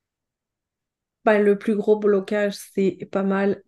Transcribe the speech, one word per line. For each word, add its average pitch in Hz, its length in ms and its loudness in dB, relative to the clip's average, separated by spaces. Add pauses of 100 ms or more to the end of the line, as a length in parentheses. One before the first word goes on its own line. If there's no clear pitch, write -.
(1200)
Ben, 214 180 4
le 202 160 4
plus 220 160 -2
gros 208 240 2
blocage, 202 560 -2
c'est - 560 -4
pas 196 140 -2
mal 196 440 0